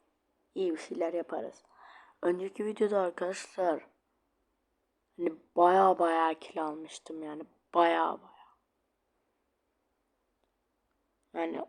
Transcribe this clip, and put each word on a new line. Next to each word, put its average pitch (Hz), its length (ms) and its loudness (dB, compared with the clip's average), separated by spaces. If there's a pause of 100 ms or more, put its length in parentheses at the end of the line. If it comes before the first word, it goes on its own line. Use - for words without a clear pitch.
(540)
iyi 185 180 -2
bir 156 60 -4
şeyler 170 340 -6
yaparız. - 520 -8 (580)
Önceki 185 420 -2
videoda 208 360 0
arkadaşlar 180 840 -2 (1300)
hani 170 160 -2 (240)
baya 185 420 6
baya 165 400 2
kill - 260 -8
almıştım 156 580 -10
yani, 151 200 -10 (320)
baya 165 480 4
baya. - 340 -20 (2750)
Yani 165 340 -6